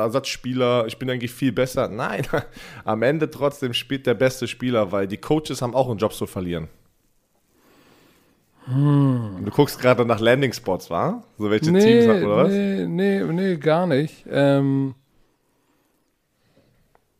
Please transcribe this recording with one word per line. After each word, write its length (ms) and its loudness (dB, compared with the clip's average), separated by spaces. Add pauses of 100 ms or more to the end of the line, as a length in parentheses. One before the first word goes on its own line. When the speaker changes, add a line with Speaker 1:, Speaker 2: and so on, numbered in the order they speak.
Speaker 1:
Ersatzspieler, 840 -2
ich 100 -12
bin 100 -6
eigentlich 240 -6
viel 200 0
besser. 360 -2
Nein, 380 -6 (280)
<laughs> 300 -20
am 180 -2
Ende 280 0
trotzdem 420 -4
spielt 340 -6
der 80 2
beste 340 0
Spieler, 440 -2
weil 140 0
die 120 -6
Coaches 440 -2
haben 120 -4
auch 140 2
einen 100 -4
Job 140 0
zu 140 -8
verlieren. 420 -6 (2000)
Speaker 2:
Hm. 800 0
Speaker 1:
Du 80 -4
guckst 280 2
gerade 240 4
nach 140 0
Landing-Spots, 720 0
wa? 320 -2 (160)
So 100 -2
welche 220 2
Speaker 2:
Nee, 80 4 (240)
Speaker 1:
Teams 60 6
hat, 160 4
oder 120 2
was? 140 4
Speaker 2:
nee, 380 -2
nee, 340 0
nee, 360 -2
gar 280 2
nicht. 420 -2
Ähm, 680 2 (2250)